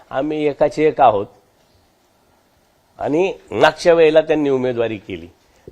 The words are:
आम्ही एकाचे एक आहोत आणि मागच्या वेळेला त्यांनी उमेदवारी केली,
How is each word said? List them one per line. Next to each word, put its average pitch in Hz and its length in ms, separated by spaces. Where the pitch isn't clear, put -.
आम्ही 151 360
एकाचे 147 380
एक 151 160
आहोत 107 260
आणि 156 360
मागच्या 156 440
वेळेला 156 260
त्यांनी 156 300
उमेदवारी 120 480
केली, 87 300